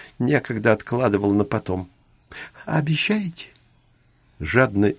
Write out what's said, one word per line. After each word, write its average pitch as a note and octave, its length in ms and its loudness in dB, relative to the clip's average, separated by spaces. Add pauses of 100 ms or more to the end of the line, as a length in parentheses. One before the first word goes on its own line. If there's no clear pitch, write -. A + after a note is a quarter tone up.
(180)
некогда A#2+ 540 2
откладывал G#2+ 600 0
на G2+ 120 4
потом. F#2+ 440 -4 (760)
Обещаете?» D#3+ 840 -2 (960)
Жадно G#2 560 2